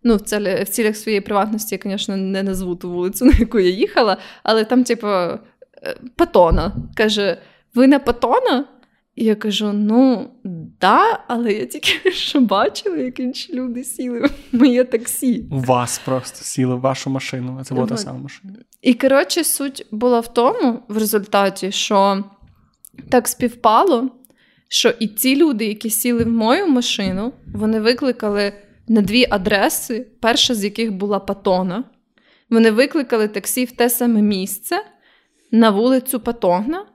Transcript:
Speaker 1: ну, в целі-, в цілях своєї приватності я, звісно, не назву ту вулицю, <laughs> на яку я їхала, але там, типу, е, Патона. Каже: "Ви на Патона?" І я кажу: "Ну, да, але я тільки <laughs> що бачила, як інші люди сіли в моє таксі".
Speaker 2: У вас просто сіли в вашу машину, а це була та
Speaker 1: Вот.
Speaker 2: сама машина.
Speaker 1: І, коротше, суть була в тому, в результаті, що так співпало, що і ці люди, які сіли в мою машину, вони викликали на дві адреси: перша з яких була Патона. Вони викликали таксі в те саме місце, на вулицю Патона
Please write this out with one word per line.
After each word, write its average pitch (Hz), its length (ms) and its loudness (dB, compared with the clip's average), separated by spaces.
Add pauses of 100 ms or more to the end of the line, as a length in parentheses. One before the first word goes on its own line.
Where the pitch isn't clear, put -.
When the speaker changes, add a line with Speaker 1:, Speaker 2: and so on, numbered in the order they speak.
Speaker 1:
ну, 233 120 4
в 196 60 0
целі-, 202 420 -4
в 196 60 -8
цілях 214 280 -2
своєї 214 240 -2
приватності 208 640 -4
я, 202 80 -6
звісно, 196 260 -6
не 190 260 -4
назву 185 320 -4
ту 180 160 -10
вулицю, 180 340 -2
<laughs> - 0 -
на 269 140 8
яку 233 200 2
я 180 100 4
їхала, 220 480 0 (260)
але 220 220 2
там, 247 180 2
типу, 233 240 -2
е, 185 320 -2 (760)
Патона. 170 600 4 (200)
Каже: 208 420 0 (380)
"Ви 254 120 6
на 277 120 6
Патона?" 285 680 0 (500)
І - 100 -4
я 214 100 2
кажу: 208 380 -4
"Ну, 214 560 2 (520)
да, 349 460 4
але 233 260 0
я 220 120 -2
тільки 311 460 -2
<laughs> - 0 -
що - 300 0
бачила, 254 560 0
як 254 220 -6
інші 254 340 -8
люди 247 300 -6
сіли 247 360 -6
в 285 120 0 (200)
моє 247 320 4
таксі". 247 680 -2
Speaker 2:
У 135 80 -2
вас 123 460 0
просто - 380 -6
сіли 127 320 -2
в 123 40 -6
вашу 135 300 -4
машину, 131 520 -8
а - 20 -12
це 131 120 -8
була 220 120 0
та 226 60 -6
Speaker 1:
Вот. 220 100 -6
Speaker 2:
сама 131 160 -12
машина. 165 340 -18 (280)
Speaker 1:
І, 247 120 2
коротше, 269 500 0
суть - 480 -6
була 233 280 2
в 233 140 -10
тому, 262 540 0
в 208 100 -6
результаті, 196 720 0
що 196 520 0 (840)
так 247 180 4
співпало, 247 840 2 (600)
що - 200 2 (100)
і 220 80 -2
ці 262 280 0
люди, 277 300 2
які 214 240 -6
сіли 233 340 0
в 226 60 0
мою 233 380 2
машину, 226 680 -2 (200)
вони 220 260 -2
викликали 214 720 -2 (340)
на 220 140 4
дві 202 280 0
адреси: 214 800 -2 (120)
перша 233 360 0
з 202 80 -4
яких 214 300 -4
була 196 260 -4
Патона. 196 640 -2 (680)
Вони 226 220 6
викликали 233 560 0
таксі 208 380 -4
в 240 60 -14
те 247 180 0
саме 240 320 0
місце, 208 540 -2 (760)
на 226 180 6
вулицю 247 500 2
Патона 233 760 -2